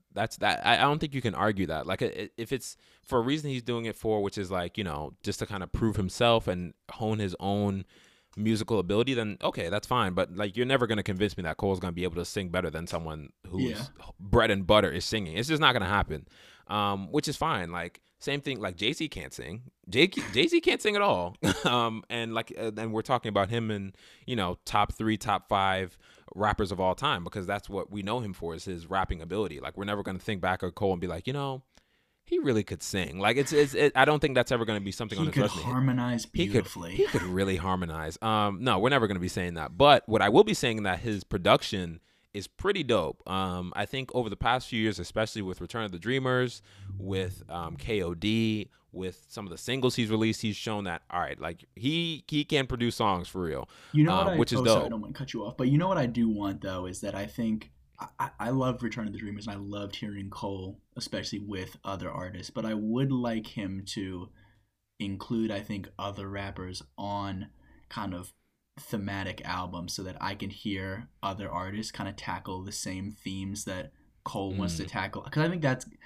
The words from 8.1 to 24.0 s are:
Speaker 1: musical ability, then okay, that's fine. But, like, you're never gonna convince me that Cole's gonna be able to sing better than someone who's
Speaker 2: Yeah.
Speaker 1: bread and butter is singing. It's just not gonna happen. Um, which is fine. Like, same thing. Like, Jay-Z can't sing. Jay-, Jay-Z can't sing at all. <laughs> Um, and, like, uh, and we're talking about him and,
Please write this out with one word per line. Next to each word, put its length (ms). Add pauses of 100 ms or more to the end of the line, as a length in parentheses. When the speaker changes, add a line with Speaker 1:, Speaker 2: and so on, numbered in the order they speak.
Speaker 1:
musical 420
ability, 360
then 280
okay, 280
that's 160
fine. 260
But, 240
like, 200
you're 100
never 200
gonna 160
convince 340
me 80
that 120
Cole's 240
gonna 120
be 120
able 120
to 80
sing 260
better 200
than 160
someone 440 (180)
who's 140
Speaker 2:
Yeah. 220 (360)
Speaker 1:
bread 300
and 160
butter 260
is 120
singing. 320
It's 120
just 140
not 100
gonna 140
happen. 420 (400)
Um, 420
which 160
is 100
fine. 360
Like, 280 (220)
same 200
thing. 180
Like, 160
Jay-Z 320
can't 240
sing. 300 (260)
Jay-, 180
Jay-Z 540
can't 220
sing 120
at 80
all. 400
<laughs> 220
Um, 460
and, 240
like, 240
uh, 180
and 160
we're 100
talking 260
about 220
him 200
and, 260 (300)